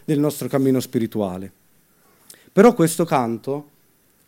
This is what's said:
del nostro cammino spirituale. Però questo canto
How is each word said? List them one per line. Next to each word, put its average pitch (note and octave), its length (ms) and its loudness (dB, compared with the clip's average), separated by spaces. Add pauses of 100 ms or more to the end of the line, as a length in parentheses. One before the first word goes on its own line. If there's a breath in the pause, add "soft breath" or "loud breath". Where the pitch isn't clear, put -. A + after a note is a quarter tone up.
del D3+ 140 -2
nostro C#3+ 280 -2
cammino C3+ 340 0
spirituale. G2 680 -6 (1000 soft breath)
Però A#3 220 6
questo E3 320 0
canto C3+ 640 -4 (580)